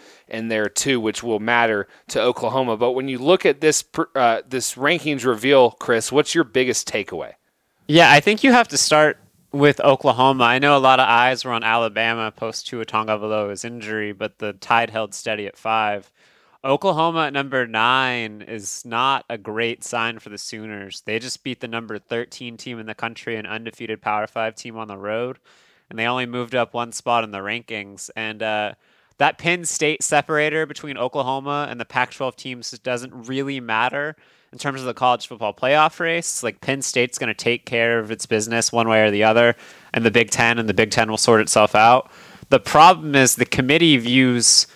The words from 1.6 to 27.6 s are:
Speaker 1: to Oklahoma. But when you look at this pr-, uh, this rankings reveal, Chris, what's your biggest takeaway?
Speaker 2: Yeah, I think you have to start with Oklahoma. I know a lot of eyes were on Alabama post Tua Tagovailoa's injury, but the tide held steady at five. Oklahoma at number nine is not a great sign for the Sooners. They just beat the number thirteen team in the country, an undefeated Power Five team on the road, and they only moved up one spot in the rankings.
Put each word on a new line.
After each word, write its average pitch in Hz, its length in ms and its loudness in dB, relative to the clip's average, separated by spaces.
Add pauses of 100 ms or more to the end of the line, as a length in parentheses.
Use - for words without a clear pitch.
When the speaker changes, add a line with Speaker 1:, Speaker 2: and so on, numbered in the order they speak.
Speaker 1:
to 127 120 -2
Oklahoma. 123 540 -2
But 120 160 0
when 131 160 -4
you 131 120 -8
look 165 260 2
at 139 160 0
this 156 200 2
pr-, - 200 -6 (120)
uh, 117 320 2
this 127 300 -6
rankings 143 480 -2
reveal, 123 480 4
Chris, - 400 -4
what's 143 240 0
your 165 80 4
biggest 127 480 -2
takeaway? 90 440 -8 (520)
Speaker 2:
Yeah, 151 240 8
I 147 80 8
think 220 240 0
you 269 80 6
have 240 160 6
to 143 100 -6
start 151 400 4 (360)
with 143 260 4
Oklahoma. 131 640 4
I 120 160 4
know 143 160 4
a - 20 6
lot 131 220 6
of 127 80 4
eyes 120 380 2
were 127 80 -6
on 113 100 -4
Alabama 113 720 -2
post - 320 -10
Tua 117 180 -8
Tagovailoa's 107 800 -4
injury, 110 480 -8
but 104 280 -10
the 104 120 -8
tide 117 380 -2
held 107 240 -8
steady 107 340 -8
at - 100 -14
five. 107 540 -4 (540)
Oklahoma 165 600 0
at 139 80 -6
number 135 340 -2
nine 117 720 -2
is 104 440 -12
not 123 440 -2
a 117 80 -8
great 113 460 -6
sign 113 340 -6
for 107 120 -20
the 104 80 -14
Sooners. 104 640 -14
They 107 180 -6
just 123 240 -12
beat 127 160 -10
the 123 80 -10
number 113 320 -10
thirteen 120 560 -10
team 117 240 -14
in 110 60 -14
the 110 100 -12
country, 117 400 -8
an 107 100 -10
undefeated 110 560 -10
Power 107 260 -4
Five 110 280 -6
team 113 220 -16
on 110 100 -12
the 101 80 -14
road, 113 440 -8 (500)
and 113 100 -10
they 113 80 -2
only 127 180 -2
moved 120 300 -6
up 120 180 0
one 117 200 -6
spot 120 320 -2
in 107 60 -12
the 98 80 -10
rankings. 101 760 -10